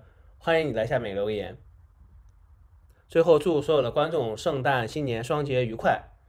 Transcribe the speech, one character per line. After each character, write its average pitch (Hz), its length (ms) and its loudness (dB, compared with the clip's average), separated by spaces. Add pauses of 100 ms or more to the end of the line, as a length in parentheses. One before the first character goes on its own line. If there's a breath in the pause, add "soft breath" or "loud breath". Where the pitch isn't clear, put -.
(400 soft breath)
欢 165 200 0
迎 160 80 0
你 123 60 -4
在 113 140 -2
下 135 100 0
面 113 160 -6
留 101 160 -2
言。 101 260 -6 (1500)
最 165 140 4
后 160 160 6
祝 151 240 0
所 156 140 2
有 143 40 6
的 123 120 0
观 151 180 0
众 120 260 -2
圣 139 280 -2
诞、 131 240 0
新 101 180 -6
年 113 180 -4
双 147 220 -2
节 127 180 0
愉 113 120 -4
快， 127 340 -2 (200)